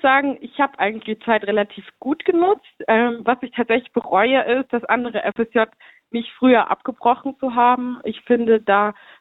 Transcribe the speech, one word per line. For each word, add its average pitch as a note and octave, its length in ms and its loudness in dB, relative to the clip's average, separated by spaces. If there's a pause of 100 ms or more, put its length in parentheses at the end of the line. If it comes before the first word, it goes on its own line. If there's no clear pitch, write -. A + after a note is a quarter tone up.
sagen, C#4 380 2
ich - 200 -8
hab C#4 180 -4
eigentlich G#3+ 400 -4
die - 60 -20
Zeit G#3+ 200 0
relativ G3+ 400 -2 (140)
gut D4 280 -6
genutzt. F#4 360 2 (240)
Ähm, A#3 380 0
was B3 160 0
ich B3 120 -12
tatsächlich A#3+ 400 -2
bereue, A#3 500 0
ist, B3+ 300 -2
das A#3+ 120 -2
andere A#3 400 -2
F G3+ 140 -6
S A3+ 140 0
J A3 160 2 (420)
nicht A#3 280 -6
früher B3 320 4
abgebrochen B3+ 720 -2
zu B3+ 160 -4
haben. B3 480 2
Ich - 160 -8
finde, A#3 400 2
da G#3 340 0 (260)